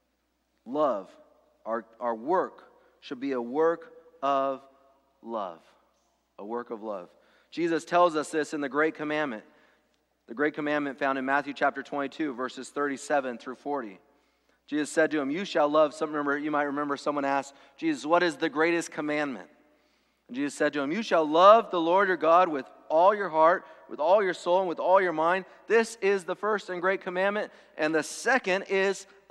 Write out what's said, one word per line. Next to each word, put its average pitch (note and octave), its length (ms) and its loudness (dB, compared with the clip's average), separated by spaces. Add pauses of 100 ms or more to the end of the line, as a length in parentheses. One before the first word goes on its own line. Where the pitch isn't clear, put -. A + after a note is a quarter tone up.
(680)
Love, A#2+ 420 -2 (560)
our, A2+ 200 -4 (160)
our A#2+ 160 -2
work C#3 480 -4 (360)
should B2+ 200 -12
be C#3 100 -6
a B2+ 100 -2
work D#3+ 520 -2 (320)
of C3+ 360 -2 (600)
love. G2+ 380 -8 (800)
A G2 40 -16
work A#2 260 -10
of G#2+ 120 -12
love. G2+ 280 -10 (420)
Jesus E3 320 -2
tells F3 320 2
us D3 140 -4
this D3+ 240 -4
in D3+ 60 -6
the C#3+ 80 -6
Great D#3 280 0
Commandment. D3+ 480 -6 (840)
The A#2+ 80 -14
Great D3 200 -2
Commandment D3 440 -4
found C3+ 180 -2
in C3 80 -4
Matthew C#3 300 -2
chapter C#3 300 -2
twenty-two, C#3+ 500 -6
verses C3 360 -10
thirty-seven C#3 680 -4
through B2+ 160 -14
forty. A#2+ 460 -8 (680)
Jesus D3 240 -4
said D#3 220 2
to D3+ 80 0
him, C3+ 100 -2
"You F#3 140 -4
shall D3+ 240 2
love," D3+ 260 4
some, D#3 160 -4
remember, D3 260 0
you D3+ 140 -4
might D3 140 0
remember C#3+ 320 -4
someone C#3+ 280 -2
asked C#3 300 -2 (220)
Jesus, D3 280 -2
"What F3 200 4
is D#3+ 120 0
the D#3+ 120 -2
greatest D#3+ 420 0
commandment?" D3 580 -6 (760)
And A#2+ 100 -14
Jesus C#3+ 180 -6
said D3 180 0
to C#3+ 80 -4
him, C#3 100 -4
"You G#3+ 120 -4
shall F3 220 2
love F#3 460 8
the F3+ 100 -2
Lord F#3 280 2
your F3+ 80 0
God E3 320 4
with C#3+ 180 -6 (240)
all F3 240 6
your G3 140 -4
heart, D#3+ 360 4 (240)
with A#2+ 120 -12
all F#3+ 220 4
your F#3 120 0
soul, F3+ 260 2
and F#3 80 -2
with D#3 120 -6
all F3+ 200 4
your F3+ 120 0
mind. E3+ 320 0 (220)
This A3+ 340 2
is G3 240 2
the F3 120 -6
first G#3 320 -4
and F3+ 120 -8
great F#3+ 200 0
commandment, F#3+ 500 -2 (260)
and D#3 180 0
the D3+ 80 2
second G3 640 0
is F#3+ 380 0 (240)